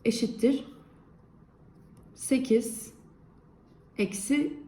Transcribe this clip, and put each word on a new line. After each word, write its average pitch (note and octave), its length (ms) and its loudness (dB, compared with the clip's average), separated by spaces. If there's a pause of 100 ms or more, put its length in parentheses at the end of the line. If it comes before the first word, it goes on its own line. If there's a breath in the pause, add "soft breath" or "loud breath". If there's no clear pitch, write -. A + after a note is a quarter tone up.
Eşittir A#3 600 0 (1500)
sekiz - 800 0 (1040)
eksi C#4+ 720 0